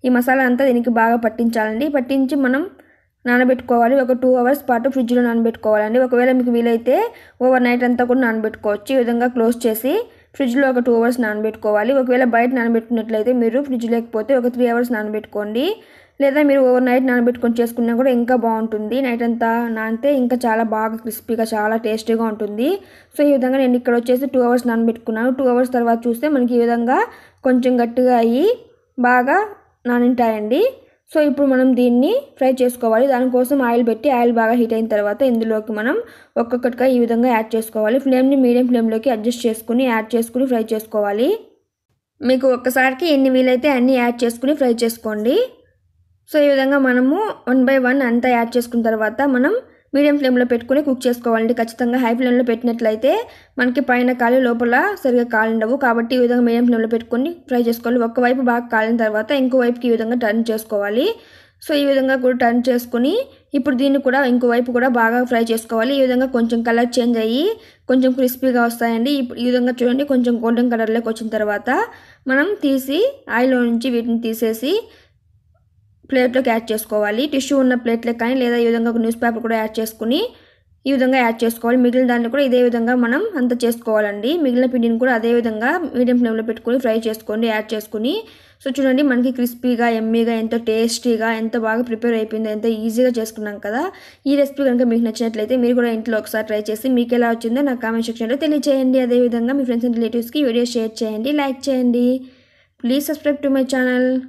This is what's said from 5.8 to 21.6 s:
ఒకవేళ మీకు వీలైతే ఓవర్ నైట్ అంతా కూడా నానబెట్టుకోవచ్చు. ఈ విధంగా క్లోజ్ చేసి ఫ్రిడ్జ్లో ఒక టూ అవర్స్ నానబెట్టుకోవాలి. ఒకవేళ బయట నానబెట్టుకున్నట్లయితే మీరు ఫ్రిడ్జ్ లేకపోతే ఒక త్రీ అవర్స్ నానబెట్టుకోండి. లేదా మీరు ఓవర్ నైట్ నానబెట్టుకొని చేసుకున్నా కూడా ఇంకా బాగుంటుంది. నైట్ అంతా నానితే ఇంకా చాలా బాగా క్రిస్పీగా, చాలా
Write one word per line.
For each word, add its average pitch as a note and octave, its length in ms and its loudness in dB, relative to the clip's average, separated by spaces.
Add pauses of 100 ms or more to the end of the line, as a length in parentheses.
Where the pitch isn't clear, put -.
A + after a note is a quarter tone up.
ఒకవేళ B3 320 2
మీకు B3 180 0
వీలైతే A#3 400 2 (480)
ఓవర్ B3+ 220 4
నైట్ B3 220 2
అంతా B3 200 0
కూడా B3 180 2
నానబెట్టుకోవచ్చు. A3 680 -4
ఈ C4+ 80 4
విధంగా A#3 320 0
క్లోజ్ A#3+ 320 0
చేసి A3 260 -2 (440)
ఫ్రిడ్జ్లో C4+ 360 0
ఒక B3 140 0
టూ B3 120 2
అవర్స్ A#3+ 260 0
నానబెట్టుకోవాలి. G#3+ 760 -2
ఒకవేళ B3+ 240 2 (100)
బయట A#3+ 240 2
నానబెట్టుకున్నట్లయితే A3+ 760 -2 (100)
మీరు A3+ 240 0
ఫ్రిడ్జ్ A#3+ 280 -4
లేకపోతే A3+ 460 -4
ఒక A#3+ 140 0
త్రీ B3 180 0
అవర్స్ A#3+ 240 -2
నానబెట్టుకోండి. G#3+ 680 -4 (560)
లేదా C#4 260 2
మీరు C#4 200 4
ఓవర్ B3 200 4
నైట్ B3+ 220 2
నానబెట్టుకొని A#3+ 500 0
చేసుకున్నా A#3 400 -2
కూడా C4+ 180 4
ఇంకా A#3+ 160 0 (120)
బాగుంటుంది. A3 500 -4 (100)
నైట్ A#3+ 220 -2
అంతా A#3 220 0 (280)
నానితే A3 320 -2 (120)
ఇంకా B3 220 0
చాలా A3+ 200 0 (100)
బాగా A3 300 -4
క్రిస్పీగా, A3+ 400 -4 (100)
చాలా G#3+ 220 0 (100)